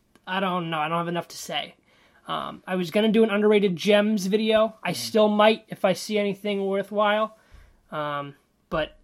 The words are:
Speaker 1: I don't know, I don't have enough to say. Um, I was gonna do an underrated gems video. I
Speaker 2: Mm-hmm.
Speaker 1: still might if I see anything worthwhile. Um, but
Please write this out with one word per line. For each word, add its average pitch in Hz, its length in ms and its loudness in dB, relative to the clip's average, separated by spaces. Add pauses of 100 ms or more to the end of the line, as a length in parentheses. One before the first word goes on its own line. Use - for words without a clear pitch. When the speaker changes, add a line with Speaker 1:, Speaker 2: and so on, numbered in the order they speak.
(280)
Speaker 1:
I 185 120 -4
don't 180 300 -2
know, 165 100 -4
I 151 80 -2
don't 170 120 -2
have 170 80 -4
enough 170 220 -6
to - 80 -16
say. - 360 -8 (540)
Um, 151 400 -8
I 185 80 -4
was 175 160 -4
gonna 214 200 2
do 220 120 4
an 220 80 2
underrated 208 440 4
gems 208 520 2
video. 220 560 2
I 180 80 -4
Speaker 2:
Mm-hmm. 175 40 -6
Speaker 1:
still 214 340 2
might 214 400 4
if - 160 -6
I 190 80 2
see 208 260 -4
anything 202 480 -4
worthwhile. 208 680 -2 (560)
Um, 147 440 -8 (340)
but 156 340 -4